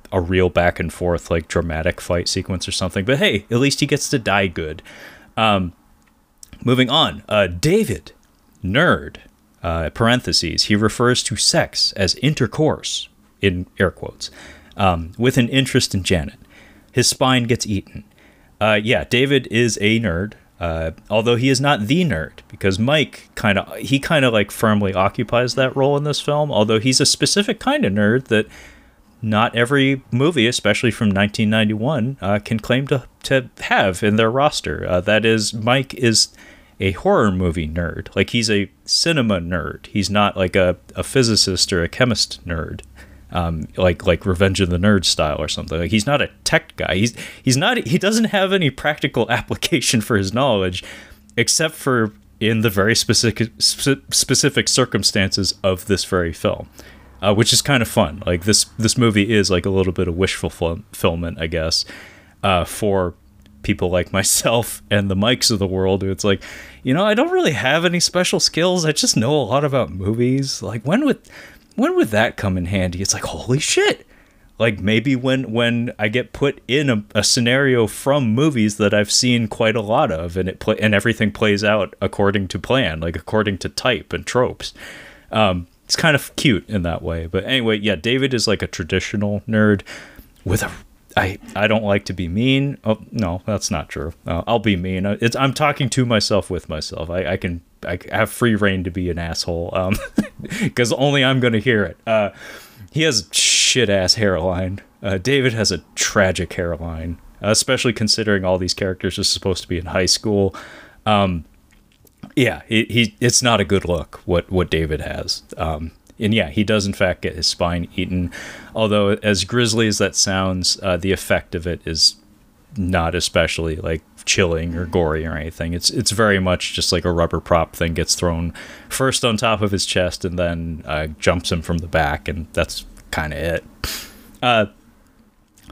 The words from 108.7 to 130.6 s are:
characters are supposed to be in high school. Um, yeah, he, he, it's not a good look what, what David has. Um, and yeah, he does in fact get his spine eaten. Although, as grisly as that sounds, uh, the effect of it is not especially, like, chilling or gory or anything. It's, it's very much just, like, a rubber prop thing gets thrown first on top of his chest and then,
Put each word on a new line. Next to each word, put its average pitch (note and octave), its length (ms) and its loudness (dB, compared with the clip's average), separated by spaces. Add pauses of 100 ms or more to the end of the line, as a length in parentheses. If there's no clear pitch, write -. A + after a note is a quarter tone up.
characters F#2+ 460 -4
are G2 40 -2
supposed - 380 -2
to - 60 -14
be F2 100 -4
in E2 80 -6
high F2+ 220 0
school. G2+ 480 2 (500)
Um, G2 400 2 (880)
yeah, G2 320 2
he, A2+ 180 2
he, A2+ 340 0
it's A#2+ 240 2
not A#2 180 4
a F#2+ 40 0
good F#2+ 200 0
look E2+ 400 -4
what, E2+ 240 0
what F2+ 220 0
David D#2 300 -2
has. - 420 -8 (120)
Um, D#2+ 360 -6 (260)
and G#2+ 160 0
yeah, F#2+ 160 2
he G#2 140 0
does G2+ 240 0
in G2 60 -2
fact F2+ 280 -2
get E2 140 -6
his E2 100 -4
spine F2 500 -2
eaten. F2+ 360 -2 (420)
Although, G#2 480 2
as G2+ 220 0
grisly A2+ 440 2
as G#2 120 0
that G2 160 0
sounds, F#2+ 680 0
uh, F#2 160 0
the F#2+ 140 0
effect - 420 -2
of E2+ 140 -6
it E2 180 -4
is - 300 0 (640)
not F2 380 0
especially, E2 640 0
like, E2 260 -4 (220)
chilling E2+ 500 0
or F2 100 -6
gory D#2+ 400 0
or D#2+ 100 -6
anything. E2 380 -6
It's, E2+ 160 -2
it's - 220 -2
very G2+ 280 2
much F2+ 340 0
just, - 180 -2
like, F2 120 0
a F2 80 0
rubber E2+ 280 0
prop E2 360 0
thing E2+ 200 -2
gets E2 180 0
thrown E2+ 400 -2 (360)
first C3 360 -2
on A2 120 0
top A2 240 0
of G#2 100 0
his F#2+ 160 -2
chest F2+ 360 -2
and F2 140 -4
then, E2+ 480 -4